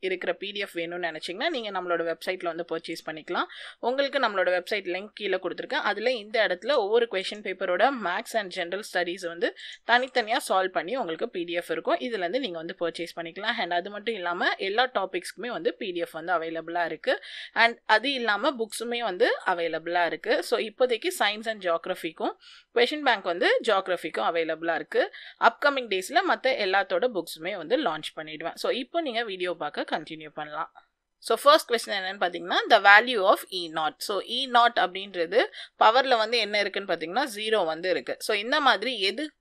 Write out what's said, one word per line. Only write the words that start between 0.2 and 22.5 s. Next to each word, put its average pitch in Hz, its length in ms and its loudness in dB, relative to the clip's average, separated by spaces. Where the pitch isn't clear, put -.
பி 190 180 -6
டி 202 80 -8
எஃப் 202 160 -6
வேணும்னு 170 320 -4
நினைச்சீங்கன்னா, 170 420 -4
நீங்க 240 220 -6
நம்மளோட 180 320 0
வெப்சைட்ல 175 440 -4
வந்து 165 180 -4
பர்ச்சேஸ் 165 380 -6
பண்ணிக்கலாம். 160 440 -4
உங்களுக்கு 269 380 0
நம்மளோட 202 320 2
வெப்சைட் 185 360 -2
லிங்க் 185 260 -6
கீழே 190 240 -2
கொடுத்துருக்கேன். 185 480 -4
அதுல 208 280 0
இந்த 214 260 -4
இடத்துல 196 360 2
ஒவ்வொரு 226 320 4
கொஸ்டின் 202 360 -4
பேப்பரோட 190 420 2
மேக்ஸ் 196 360 -4
and 202 160 -2
ஜெனரல் 185 340 -4
ஸ்டடீஸ் 175 400 -2
வந்து 170 220 -2
தனித்தனியா 240 540 2
சால்வ் 185 340 2
பண்ணி 170 200 -2
உங்களுக்கு 180 340 -4
பி 180 140 -6
டி 170 120 -6
எஃப் 175 160 -4
இருக்கும். 170 280 0
இதுல 233 220 -4
இருந்து 175 220 -2
நீங்க 175 160 -6
வந்து 160 180 -10
பர்ச்சேஸ் 165 380 -4
பண்ணிக்கலாம். 180 420 -4
And 180 160 -2
அது 175 160 0
மட்டும் 208 300 -6
இல்லாம 180 320 0
எல்லா 202 300 2
டாபிக்ஸ்க்குமே 190 600 -4
வந்து 185 240 -2
பி 220 140 -8
டி 175 140 -4
எஃப் 165 120 -10
வந்து 165 200 -4
அவைலபிளா 165 500 -2
இருக்கு. 160 300 -2
And 233 200 4
அது 220 240 6
இல்லாம 233 420 0
புக்ஸுமே 233 480 -6
வந்து 214 260 4
அவைலபிளா 170 580 0
இருக்கு. 160 380 0
So, - 180 0
இப்போதைக்கு 240 540 0
சயின்ஸ் 214 340 0
and 214 140 -6
ஜியாகிரஃபிக்கும் 180 720 -2